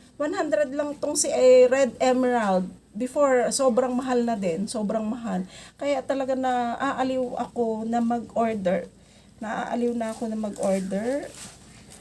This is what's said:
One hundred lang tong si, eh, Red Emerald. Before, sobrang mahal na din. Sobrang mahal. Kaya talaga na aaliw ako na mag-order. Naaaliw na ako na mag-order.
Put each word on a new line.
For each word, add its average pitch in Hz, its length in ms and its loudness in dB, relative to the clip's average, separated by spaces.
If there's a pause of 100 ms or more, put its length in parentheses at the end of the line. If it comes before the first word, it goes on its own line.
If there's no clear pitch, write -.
(200)
One 302 160 -2
hundred 294 380 0
lang 294 240 -4
tong 294 180 -4
si, 285 140 0
eh, 254 400 8
Red 262 320 2
Emerald. 240 640 2 (240)
Before, 254 640 2
sobrang 254 400 2
mahal 247 320 0
na 233 80 0
din. 196 320 -2
Sobrang 214 400 -2
mahal. 214 400 -4 (320)
Kaya 277 240 -2
talaga 269 320 -2
na 247 420 -2
aaliw 262 640 -2
ako 226 500 -4
na 233 140 0
mag-order. 226 880 -2 (500)
Naaaliw 233 540 -2
na 226 180 -4
ako 220 160 -6
na 220 80 -4
mag-order. 196 920 -2 (720)